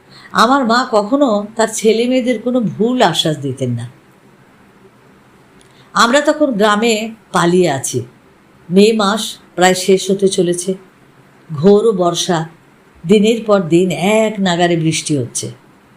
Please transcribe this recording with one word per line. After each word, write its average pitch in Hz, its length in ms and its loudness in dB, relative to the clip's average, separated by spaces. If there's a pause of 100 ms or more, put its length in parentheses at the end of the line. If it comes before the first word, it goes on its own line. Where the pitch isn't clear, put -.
(320)
আমার 254 320 2
মা 247 260 0
কখনো 208 560 0 (100)
তার 220 180 0
ছেলে 226 340 0
মেয়েদের 247 340 0
কোনো 247 180 -2
ভুল 220 420 -2
আশ্বাস 156 360 0
দিতেন 131 320 -6
না। 120 180 -8 (2000)
আমরা 233 280 2
তখন 302 320 0
গ্রামে 214 640 0 (180)
পালিয়ে 175 380 2
আছি। 127 320 -4 (680)
মে 202 220 4
মাস 214 460 -2 (160)
প্রায় 180 200 2
শেষ 190 360 0
হতে 196 180 0
চলেছে। 175 460 -2 (800)
ঘোর 202 380 4
বর্ষা, 170 560 -2 (580)
দিনের 220 380 2
পর 202 160 2
দিন 175 300 0
এক 214 500 0
নাগারে 175 360 0
বৃষ্টি 160 400 -2
হচ্ছে। 127 340 -8 (460)